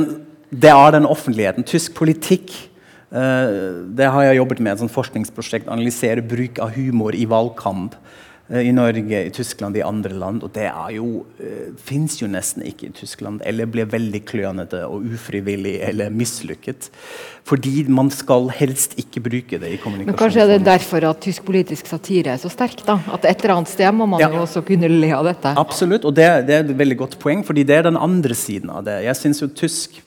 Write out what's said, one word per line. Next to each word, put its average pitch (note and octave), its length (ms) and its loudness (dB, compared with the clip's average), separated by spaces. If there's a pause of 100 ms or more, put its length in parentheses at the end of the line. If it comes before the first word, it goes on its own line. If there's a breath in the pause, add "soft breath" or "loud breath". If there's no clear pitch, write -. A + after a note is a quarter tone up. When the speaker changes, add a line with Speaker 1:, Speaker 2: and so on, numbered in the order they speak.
(520)
Speaker 1:
det C#3+ 200 8
er D3 240 10
den D3 140 6
offentligheten. A2 580 0
Tysk - 300 -2
politikk, D#3 560 0 (580 soft breath)
eh, B2+ 440 0 (360)
det C3+ 160 4
har C#3 160 4
jeg C3+ 160 8
jobbet B2+ 240 0
med, G2+ 140 0
et A#2 80 -4
sånt - 100 -4
forskningsprosjekt, A2+ 720 -6
analysere A#2 560 -2
bruk A#2+ 400 -6
av A2 140 -6
humor A#2+ 380 -2
i A2 120 -2
valgkamp, A2 720 -2 (520 loud breath)
eh, B2 200 0
i - 20 4
Norge, A2 560 0
i - 80 -6
Tyskland, G2+ 420 -8
i F2 60 -2
andre G2 320 -6
land, F#2+ 280 -6
og G2 100 -12
det G#2 180 -4
er G#2+ 240 -10
jo, A2 300 -8 (140)
eh, - 360 -14
finnes D3 460 -6
jo A2+ 60 -6
nesten G2 360 -6
ikke - 240 -14
i - 80 -16
Tyskland, - 500 -12
eller A2+ 200 -4
blir A2+ 200 -4
veldig G#2+ 400 -6
klønete F#2+ 640 -6
og G2+ 160 -8
ufrivillig, G2+ 800 -6
eller G#2 280 -4
mislykket, - 800 -8 (540 loud breath)
fordi C3+ 460 0
man C3+ 220 4
skal B2+ 380 0
helst C3 500 -2
ikke - 200 -10
bruke A#2 400 -6
det E2+ 140 -8
i - 40 -8
kommunikasjon. G2+ 280 -8
Speaker 2:
Men G3 100 -2
kanskje A3 280 4
er G#3 40 6 (120)
det F#3+ 40 0
derfor F3+ 460 4
at D#3 120 -4
tysk - 220 -6
politisk F3+ 440 -2
satire E3 400 -2
er B2+ 100 -2
så F3 140 -8
sterk, - 340 -4
da? G#3 140 2 (120)
At F3+ 140 -2
et - 180 2
eller G3+ 120 4
annet E3+ 120 0
sted F#3+ 240 2
må A3 160 2
man F3+ 120 0
Speaker 1:
Ja. D#3 100 6
Speaker 2:
jo E3+ 140 -2
også E3 200 -4
kunne E3+ 240 2
le D#3+ 240 4
av C#3+ 140 0
dette. C#3+ 320 -2
Speaker 1:
Absolutt, F3+ 480 0
og D3 80 2
det, D#3+ 320 6
det C#3+ 80 2
er D#3 60 6 (100)
et C3+ 80 -2
veldig C3+ 200 2
godt - 220 -8
poeng, B2+ 240 -2
fordi D3 220 2
det C#3+ 120 6
er E3 60 6
den E3 140 2
andre D#3 380 2
siden G2 340 -6
av D#2+ 160 -10
det. G#2 180 -4
Jeg B2 120 0
synes D3 260 0
jo D3 60 -4
tysk - 600 -6